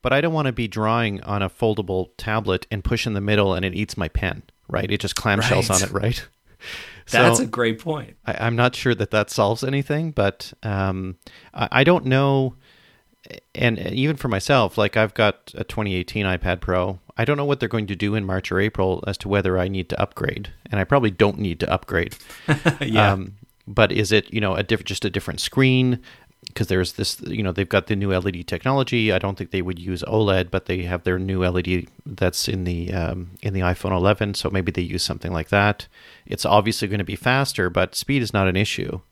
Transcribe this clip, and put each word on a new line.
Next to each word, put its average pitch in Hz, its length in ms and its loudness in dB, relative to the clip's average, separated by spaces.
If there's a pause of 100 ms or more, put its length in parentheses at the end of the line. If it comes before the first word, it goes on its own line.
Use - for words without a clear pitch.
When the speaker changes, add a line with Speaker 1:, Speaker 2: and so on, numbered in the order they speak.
Speaker 1:
but 127 100 2
I 139 80 4
don't 160 120 0
wanna 147 200 0
be 117 160 -4
drawing 110 540 0
on 101 200 -2
a 95 80 0
foldable 101 640 0
tablet 107 540 -2
and 104 140 -6
push 117 220 0
in 113 80 -2
the 98 60 -2
middle 101 340 4
and 92 100 -2
it 90 100 -2
eats 104 220 -4
my 85 120 -2
pen, - 360 -4 (240)
right? 98 220 -2
It 101 100 0
just - 160 -4
clamshells 104 520 2
Speaker 2:
Right. 95 140 2
Speaker 1:
on 98 60 -2
it, - 40 -8
right? 101 340 -2 (440)
<laughs> - 400 -16
Speaker 2:
That's 117 280 6
Speaker 1:
So 127 60 0
Speaker 2:
a - 20 -2
great 113 340 0
point. 151 440 -8
Speaker 1:
I, - 220 -4
I'm 117 100 0
not 123 200 2
sure 120 180 2
that 101 160 -2
that 107 200 2
solves 110 340 2
anything, 147 480 -2
but, - 400 -2 (100)
um, 95 540 -2 (360)
I, - 200 -4
I 135 120 6
don't 170 220 4
know. 135 480 2 (1040)
And 117 240 0
even 131 360 -2
for 135 120 -4
myself, 110 500 2
like, 104 180 2
I've 110 180 2
got - 420 0
a - 80 -6
twenty 101 320 -4
eighteen 98 300 -4
iPad 90 340 -2
Pro. 92 400 -2 (180)
I 117 60 0
don't 147 120 2
know 143 80 -2
what 143 140 0
they're 110 100 -4
going 107 200 -2
to 98 80 -4
do 104 180 0
in 104 100 -2
March 92 280 -4
or 92 80 2
April 95 460 0
as 95 120 -4
to 98 100 -8
whether 95 300 2
I 90 80 2
need 95 220 -4
to - 120 -4
upgrade, - 520 -4 (180)
and 104 80 0
I 95 60 2
probably 127 260 2
don't 101 300 2
need 87 200 -2
to - 120 -2
upgrade. - 440 -2 (300)
Speaker 2:
<laughs> 156 340 0
Yeah. 110 320 4
Speaker 1:
Um, 95 220 -4 (320)
but 107 240 4
is 101 220 2
it, 107 200 2
you 110 80 -2
know, 95 140 0
a 98 80 0
diff-, 104 220 0
just - 200 -6
a 101 60 0
different - 300 -6
screen? 127 580 2 (560)
'Cause - 140 -2
there's 92 240 0
this, - 300 -6
you 107 200 -6
know, 95 80 0
they've 95 180 -2
got - 200 0
the 107 80 0
new 98 160 0
L 92 160 0
E - 20 0
D 87 140 -10
technology. 123 680 0
I 92 60 2
don't 98 180 -2
think 87 140 -10
they 95 120 -2
would 87 180 -6
use 90 240 -6
oled, 98 480 2
but 92 140 -2
they 92 160 -2
have 87 200 -4
their 92 160 0
new 92 240 0
L 90 160 2
E 90 40 0
D 90 260 -2 (180)
that's 95 400 -2
in 98 160 -2
the, 87 300 -4
um, 87 380 -4 (120)
in 98 120 -2
the 95 60 0
iPhone 90 300 0
eleven. 98 440 2
So - 160 -2
maybe 92 200 0
they 90 120 -2
use 90 200 -4
something - 300 -4
like 80 160 -4
that. 101 400 2 (380)
It's - 180 -6
obviously 104 420 4
gonna 101 160 -2
be 98 140 -6
faster, 127 540 0
but 90 260 0
speed 135 260 0
is 104 100 -4
not 98 140 4
an 92 80 2
issue - 460 -2 (120)